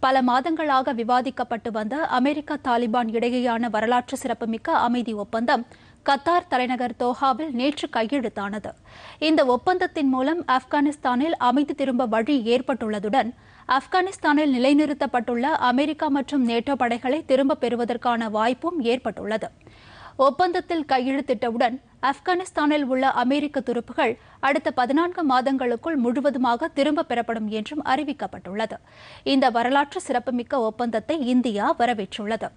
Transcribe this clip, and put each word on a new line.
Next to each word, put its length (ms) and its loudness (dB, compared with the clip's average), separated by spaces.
பல 260 4
மாதங்களாக 720 0
விவாதிக்கப்பட்டு 680 -2
வந்த 160 -4
அமெரிக்கா, 360 0
தாலிபான் 500 0
இடையேயான 600 0
வரலாற்று 460 0
சிறப்புமிக்க 540 -2
அமைதி 360 -2
ஒப்பந்தம் 420 0
கத்தார் 440 2
தலைநகர் 500 -2
தோஹாவில் 580 0
நேற்று 360 -2
கையெழுத்தானது. 760 -4
இந்த 140 4
ஒப்பந்தத்தின் 600 0
மூலம் 280 0
ஆப்கானிஸ்தானில் 800 0
அமைதி 320 2
திரும்ப 320 0
வழி 220 2
ஏற்பட்டுள்ளதுடன், 760 -2
ஆப்கானிஸ்தானில் 800 2
நிலைநிறுத்தப்பட்டுள்ள 920 2
அமெரிக்கா 480 0
மற்றும் 320 0
நேட்டோ 320 0
படைகளை 380 -2
திரும்ப 320 2
பெறுவதற்கான 720 -2
வாய்ப்பும் 440 -2
ஏற்பட்டுள்ளது. 560 -6
ஒப்பந்தத்தில் 640 0
கையெழுத்திட்டவுடன், 840 0
ஆப்கானிஸ்தானில் 840 0
உள்ள 120 2
அமெரிக்க 460 0
துருப்புகள் 440 -2
அடுத்த 220 0
பதினான்கு 400 0
மாதங்களுக்குள் 720 0
முழுவதுமாக 760 0
திரும்ப 320 2
பெறப்படும் 380 -2
என்றும் 340 -8
அறிவிக்கப்பட்டுள்ளது. 840 -6
இந்த 100 4
வரலாற்று 520 0
சிறப்புமிக்க 600 -2
ஒப்பந்தத்தை 480 -2
இந்தியா 320 2
வரவேற்றுள்ளது. 760 -2